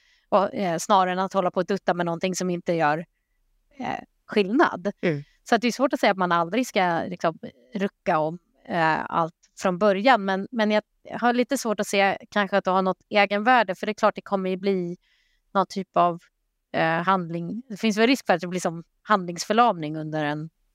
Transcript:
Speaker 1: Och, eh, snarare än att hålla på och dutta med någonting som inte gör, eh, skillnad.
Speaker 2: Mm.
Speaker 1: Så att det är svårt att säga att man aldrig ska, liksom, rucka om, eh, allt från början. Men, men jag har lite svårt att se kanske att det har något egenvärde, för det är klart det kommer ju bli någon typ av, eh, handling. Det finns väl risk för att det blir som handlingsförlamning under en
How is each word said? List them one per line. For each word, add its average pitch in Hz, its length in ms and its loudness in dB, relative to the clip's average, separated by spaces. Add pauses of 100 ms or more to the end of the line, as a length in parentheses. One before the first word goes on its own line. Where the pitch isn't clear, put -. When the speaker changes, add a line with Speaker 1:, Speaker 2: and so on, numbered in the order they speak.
(300)
Speaker 1:
Och, 196 240 2
eh, 175 240 -2
snarare 185 340 4
än 180 80 -2
att 190 140 -4
hålla 180 180 2
på - 80 -2
och 180 60 0
dutta 190 280 -2
med 175 120 -2
någonting 170 300 -2
som 180 140 -2
inte 175 240 -2
gör, 160 320 0 (760)
eh, - 200 -6 (280)
skillnad. 208 640 0 (100)
Speaker 2:
Mm. 147 220 -2 (260)
Speaker 1:
Så 240 60 4
att 208 60 0
det 240 60 0
är 226 40 2
svårt 262 220 -2
att 285 60 -4
säga 220 120 4
att 196 60 -2
man 180 140 0
aldrig 170 360 0
ska, 175 400 0
liksom, 175 320 -4 (360)
rucka 185 440 -2
om, 160 200 -4 (280)
eh, 160 380 0
allt 165 280 -2 (240)
från 180 200 0
början. 202 480 4
Men, 196 260 -2
men 214 200 0
jag 214 100 2 (380)
har 240 140 2
lite 247 240 0
svårt 214 220 -4
att 202 80 -4
se 196 300 2 (120)
kanske 202 280 0
att 190 80 2
det 185 60 0
har 190 100 4
något 185 280 -2
egenvärde, 208 640 2
för - 100 -8
det 214 60 -2
är - 20 -8
klart 208 220 2
det 196 60 -12
kommer 190 280 -4
ju 185 80 -2
bli 185 400 -2 (560)
någon 190 160 2
typ - 280 -6
av, 175 220 2 (520)
eh, 165 320 0
handling. 175 640 -2
Det 202 80 -12
finns 214 200 0
väl 226 100 6
risk 254 180 2
för 196 80 2
att 170 80 0
det 180 60 -8
blir 180 120 -6
som 170 240 -4 (180)
handlingsförlamning 175 960 0
under 156 280 -4
en 151 240 -4 (260)